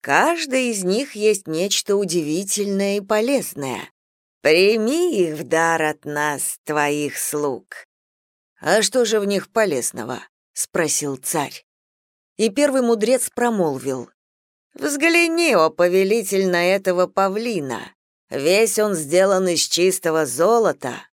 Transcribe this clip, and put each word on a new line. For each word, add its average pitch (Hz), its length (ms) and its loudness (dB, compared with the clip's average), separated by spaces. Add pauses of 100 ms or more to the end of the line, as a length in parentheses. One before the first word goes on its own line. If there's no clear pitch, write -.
каждой 262 640 2
из 208 180 -4
них 208 320 -2
есть 208 300 0
нечто 190 500 -2
удивительное 196 1000 -2
и - 20 -2
полезное. 202 920 -2 (520)
Прими 220 800 2
их 156 160 -2
в 156 60 -8
дар 165 360 2
от 151 240 -4
нас, 147 600 -4
твоих 147 520 -2
слуг". - 680 -6 (760)
"А 185 220 2
что 240 240 0
же 214 120 0
в 202 60 0
них 196 260 -2
полезного?" 131 720 -4 (300)
спросил 147 640 -4
царь. - 480 -6 (720)
И 220 140 0
первый 269 320 2
мудрец 233 520 0
промолвил: 139 760 -2 (640)
"Взгляни, 330 800 2
о 160 160 4
повелитель, 190 800 0
на 175 160 2
этого 185 400 0
павлина. 196 880 -4 (360)
Весь 196 500 2
он 208 140 0
сделан 185 520 2
из 170 140 0
чистого 170 680 0
золота, 160 880 0